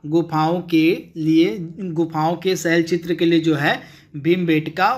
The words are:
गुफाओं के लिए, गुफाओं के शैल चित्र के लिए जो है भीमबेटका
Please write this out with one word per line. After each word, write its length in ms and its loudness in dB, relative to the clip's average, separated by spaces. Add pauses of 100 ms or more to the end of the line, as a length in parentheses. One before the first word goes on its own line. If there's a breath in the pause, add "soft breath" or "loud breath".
गुफाओं 560 0
के 240 2 (300)
लिए, 400 2 (220)
गुफाओं 580 -2
के 180 -2
शैल 280 0
चित्र 300 -2
के 120 0
लिए 140 4
जो 160 2
है 240 0 (380 loud breath)
भीमबेटका 800 0